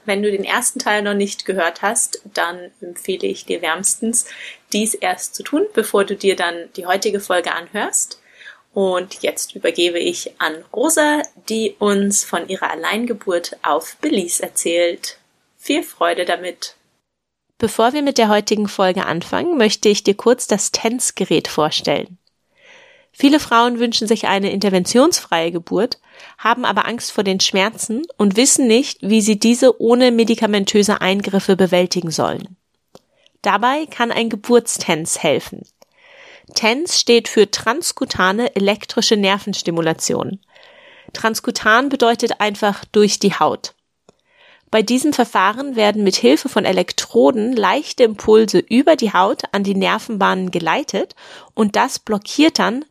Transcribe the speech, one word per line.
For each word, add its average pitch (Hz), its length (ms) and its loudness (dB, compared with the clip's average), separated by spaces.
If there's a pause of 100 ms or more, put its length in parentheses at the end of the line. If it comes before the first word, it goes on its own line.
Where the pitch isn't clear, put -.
Wenn 202 200 -2
du 208 80 0
den 196 100 -4
ersten 240 380 -2
Teil 208 220 -2
noch 202 120 -2
nicht 202 320 -4
gehört 175 360 -2
hast, - 380 -2 (140)
dann 175 460 -6
empfehle 185 480 -8
ich 190 180 -10
dir 175 160 -6
wärmstens, 190 640 -4 (460)
dies 214 220 -2
erst - 420 -6
zu - 80 -14
tun, 349 280 -2
bevor 208 320 0
du 202 120 -6
dir 190 180 0
dann 170 400 -4
die 180 100 -12
heutige 196 360 -2
Folge 180 340 -2
anhörst. 208 680 -6 (540)
Und 185 480 -2
jetzt - 320 -8
übergebe 175 460 -2
ich - 400 -6
an 160 240 -6 (100)
Rosa, 294 480 0 (260)
die 220 300 -4
uns 202 460 0
von 170 240 -6
ihrer 180 240 -4
Alleingeburt 180 880 -4
auf 156 380 -2
Belize 214 420 -2
erzählt. 175 720 -2 (420)
Viel 311 260 -2
Freude 175 400 -4
damit! 175 500 -6 (840)
Bevor 226 360 0
wir 294 100 -2
mit 277 160 0
der 220 120 4
heutigen 208 360 2
Folge 185 400 0
anfangen, 226 500 -2
möchte 214 320 2
ich 208 140 2
dir 196 140 0
kurz - 320 0
das - 240 -2
tens-Gerät - 720 -2
vorstellen. - 680 -2 (960)
Viele 285 280 4
Frauen 233 400 2
wünschen 233 260 0
sich 214 220 0
eine 196 240 0
interventionsfreie 190 1000 2
Geburt, 175 480 -4 (400)
haben 240 260 0
aber 196 220 0
Angst - 240 -8
vor 208 140 0
den 190 160 2
Schmerzen 220 680 -2 (100)
und 202 200 2
wissen 262 320 4
nicht, 233 340 2
wie 214 180 4
sie 208 160 2
diese 233 460 4
ohne 240 300 4
medikamentöse 214 880 2
Eingriffe 196 560 0
bewältigen 180 560 0
sollen. 113 440 -4 (840)
Dabei 240 440 0
kann 240 260 -4
ein 233 180 -2
Geburtstens 214 920 0
helfen. - 420 -2 (880)
tens 277 460 0
steht 233 260 4
für 202 240 2
transkutane 226 1040 -2
elektrische 208 600 0
Nervenstimulation. 190 1200 -2 (720)
Transkutan 226 760 0
bedeutet 233 520 0
einfach 208 440 -2
durch 208 340 2
die 196 160 2
Haut. - 400 0 (1000)
Bei 220 100 4
diesem 254 300 0
Verfahren 233 600 0
werden 208 300 2
mit 190 100 2
Hilfe 269 340 2
von 196 160 0
Elektroden 226 920 0
leichte 220 480 0
Impulse 214 560 4
über 277 340 4
die 226 180 0
Haut 247 380 2
an 202 140 -2
die 196 100 -2
Nervenbahnen 190 800 0
geleitet 185 640 -2 (380)
und 214 200 0
das 220 240 0
blockiert 226 600 0
dann 220 300 -2